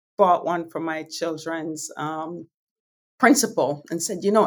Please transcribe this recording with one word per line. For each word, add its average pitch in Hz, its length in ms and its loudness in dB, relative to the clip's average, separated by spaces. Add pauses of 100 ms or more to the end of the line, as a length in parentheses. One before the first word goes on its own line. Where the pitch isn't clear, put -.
(160)
bought 180 280 6
one 170 260 -2
for 160 100 -8
my 160 300 -4
children's, 160 880 -6
um, 160 500 -8 (720)
principal 190 720 2
and 170 100 -4
said, 180 220 -6
"You 196 80 2
know, 214 160 6